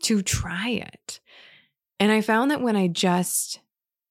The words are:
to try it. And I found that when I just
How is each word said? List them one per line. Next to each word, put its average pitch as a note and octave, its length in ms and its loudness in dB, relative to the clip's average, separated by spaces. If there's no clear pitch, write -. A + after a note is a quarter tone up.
to G#3+ 180 2
try F#3 480 -4
it. - 500 -8
And G#3 120 4
I A3 100 4
found A3+ 300 2
that C#4+ 100 -2
when A#3 140 0
I F#3+ 120 2
just F3+ 760 -2